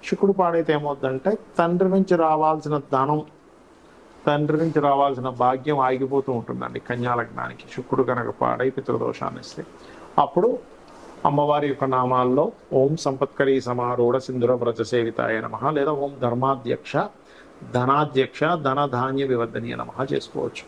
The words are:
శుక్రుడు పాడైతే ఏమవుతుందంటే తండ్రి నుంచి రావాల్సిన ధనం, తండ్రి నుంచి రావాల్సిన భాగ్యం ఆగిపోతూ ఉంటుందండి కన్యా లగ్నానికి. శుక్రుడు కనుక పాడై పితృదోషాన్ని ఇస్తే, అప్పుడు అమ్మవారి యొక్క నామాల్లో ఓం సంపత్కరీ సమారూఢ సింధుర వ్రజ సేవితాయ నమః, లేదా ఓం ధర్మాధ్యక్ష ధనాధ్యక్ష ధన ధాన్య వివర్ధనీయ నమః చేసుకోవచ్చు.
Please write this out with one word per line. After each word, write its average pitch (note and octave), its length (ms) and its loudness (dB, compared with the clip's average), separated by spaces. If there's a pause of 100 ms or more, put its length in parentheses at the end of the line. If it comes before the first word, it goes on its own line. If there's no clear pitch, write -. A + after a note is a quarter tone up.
శుక్రుడు G3 240 2
పాడైతే E3+ 400 2
ఏమవుతుందంటే C#3+ 640 -2 (200)
తండ్రి F3 320 2
నుంచి F#3+ 260 4
రావాల్సిన D#3 600 2
ధనం, C#3 440 0 (1040)
తండ్రి D3+ 300 2
నుంచి D#3 220 0
రావాల్సిన C#3 500 2
భాగ్యం C3 500 0
ఆగిపోతూ C3 520 0
ఉంటుందండి B2 480 -6
కన్యా A#2+ 360 -4
లగ్నానికి. A#2 480 -6 (120)
శుక్రుడు C3 280 0
కనుక A#2+ 380 -2
పాడై B2 280 2
పితృదోషాన్ని B2 680 -4
ఇస్తే, - 240 -14 (560)
అప్పుడు G#3 380 2 (680)
అమ్మవారి D3 420 2
యొక్క C3+ 160 -2
నామాల్లో B2+ 680 2 (220)
ఓం C#3+ 240 4
సంపత్కరీ C3+ 640 0
సమారూఢ B2 560 0
సింధుర B2+ 340 0
వ్రజ A#2+ 300 0
సేవితాయ A2+ 600 0
నమః, A2+ 280 -4
లేదా D3+ 220 0
ఓం C#3+ 200 -4 (100)
ధర్మాధ్యక్ష B2+ 880 -2 (640)
ధనాధ్యక్ష C3 720 2
ధన D3 420 0
ధాన్య C3+ 380 -2
వివర్ధనీయ A#2+ 520 -2
నమః B2+ 380 -4
చేసుకోవచ్చు. - 540 -6